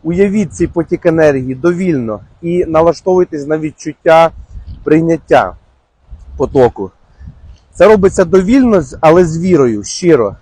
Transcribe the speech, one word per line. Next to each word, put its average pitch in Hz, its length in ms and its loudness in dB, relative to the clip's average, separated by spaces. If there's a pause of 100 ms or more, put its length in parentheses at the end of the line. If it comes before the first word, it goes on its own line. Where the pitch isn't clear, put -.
уявіть 190 520 -2
цей 175 120 -4
потік 165 400 -6
енергії 143 480 0
довільно 139 680 -4 (220)
і 175 220 -2
налаштовуйтесь 165 800 -2
на 156 120 -4
відчуття 160 720 0 (540)
прийняття 156 720 0 (800)
потоку. 123 540 -2 (840)
Це 175 120 2
робиться 196 380 2
довільно, 190 580 2
з-, - 180 -14
але 165 240 4
з 160 140 -4
вірою, 139 460 0
щиро. 123 580 0